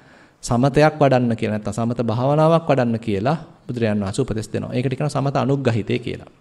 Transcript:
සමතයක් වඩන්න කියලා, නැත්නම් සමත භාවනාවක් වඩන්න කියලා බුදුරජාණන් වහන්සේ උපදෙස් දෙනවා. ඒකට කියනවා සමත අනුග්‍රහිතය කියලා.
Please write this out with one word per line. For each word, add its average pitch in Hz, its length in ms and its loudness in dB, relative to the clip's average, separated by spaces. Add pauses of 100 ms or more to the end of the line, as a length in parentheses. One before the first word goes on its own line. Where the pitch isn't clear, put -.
(440)
සමතයක් 139 520 2
වඩන්න 131 380 4
කියලා, 107 220 -2
නැත්නම් 107 180 -6
සමත 117 280 -2
භාවනාවක් 147 640 2
වඩන්න 120 320 2
කියලා 110 380 -2 (240)
බුදුරජාණන් 110 420 -2
වහන්සේ 101 200 -2
උපදෙස් 107 260 -4
දෙනවා. 107 240 -6
ඒකට 127 180 0
කියනවා 143 180 -2
සමත 135 280 -2
අනුග්‍රහිතය 123 600 0
කියලා. 90 280 -10 (140)